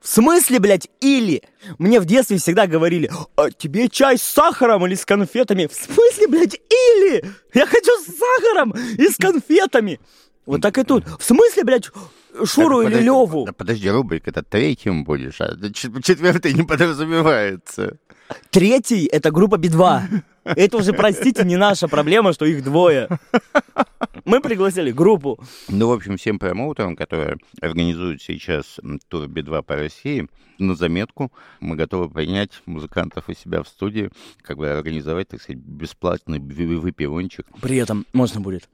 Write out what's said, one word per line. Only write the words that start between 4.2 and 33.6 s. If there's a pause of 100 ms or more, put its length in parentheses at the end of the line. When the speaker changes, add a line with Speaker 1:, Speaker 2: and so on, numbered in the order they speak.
Speaker 1:
сахаром
или
с
конфетами?»
В
смысле,
блядь,
или? (300)
Я
хочу (100)
с
сахаром (240)
и
с
конфетами. (440)
Вот
так
и
тут. (140)
В
смысле,
блядь, (560)
Шуру
Speaker 2:
Так,
Speaker 1:
или
Speaker 2:
подожди,
Speaker 1:
Лёву?
Speaker 2:
да
подожди,
рубрика-то
«Ты (120)
этим
будешь»,
а
ты
чет-,
четвёртый
не
подразумевается. (540)
Speaker 1:
Третий —
это
группа
би
два. (400)
Это
уже,
простите,
не
наша
проблема,
что
их
двое. (1160)
Мы
пригласили
группу. (300)
Speaker 2:
Ну,
в
общем,
всем
промоутерам,
которые (240)
организуют
сейчас,
м,
тур
би
два
по
России, (320)
на
заметку, (280)
мы
готовы
принять (140)
музыкантов
у
себя